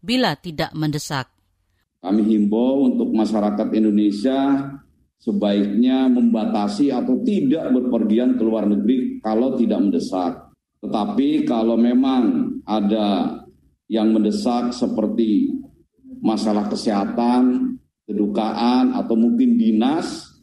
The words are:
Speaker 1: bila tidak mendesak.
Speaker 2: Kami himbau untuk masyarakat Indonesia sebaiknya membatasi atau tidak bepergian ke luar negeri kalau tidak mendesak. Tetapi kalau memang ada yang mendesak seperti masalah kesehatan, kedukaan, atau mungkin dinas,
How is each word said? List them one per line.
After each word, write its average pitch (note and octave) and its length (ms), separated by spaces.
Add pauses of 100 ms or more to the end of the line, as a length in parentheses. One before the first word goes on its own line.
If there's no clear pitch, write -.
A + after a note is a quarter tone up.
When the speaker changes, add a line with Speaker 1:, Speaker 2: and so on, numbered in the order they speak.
Speaker 1:
bila A3 320
tidak D#3 400
mendesak. D3+ 560 (720)
Speaker 2:
Kami G2+ 240
himbau A2+ 560
untuk A2+ 320
masyarakat G#2 560
Indonesia A2 1000 (480)
sebaiknya G#2 960
membatasi A2+ 800
atau - 320
tidak D#3 500
bepergian A#2+ 640
ke A2+ 80
luar A2 240
negeri G#2 560
kalau A2+ 320
tidak G#2 320
mendesak. F2 640 (320)
Tetapi A2 640
kalau A2+ 320
memang A#2+ 880
ada G2+ 720 (480)
yang A2 240
mendesak A#2+ 640
seperti G#2+ 840 (640)
masalah G#2 480
kesehatan, A#2+ 1040 (320)
kedukaan, A2 880
atau G#2 220
mungkin A#2+ 400
dinas, A2 880